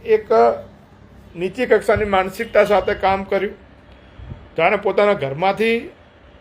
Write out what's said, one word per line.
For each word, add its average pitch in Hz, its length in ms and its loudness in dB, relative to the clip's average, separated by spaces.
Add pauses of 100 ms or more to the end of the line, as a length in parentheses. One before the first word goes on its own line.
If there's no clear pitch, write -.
એક 214 220 0 (1080)
નીચી 185 300 -4
કક્ષાની 214 400 2
માનસિકતા 196 600 0
સાથે 190 280 0
કામ 196 300 -2
કર્યું. 196 300 -4 (1040)
જાણે 180 180 2
પોતાના 202 380 0
ઘરમાંથી 196 760 -2 (520)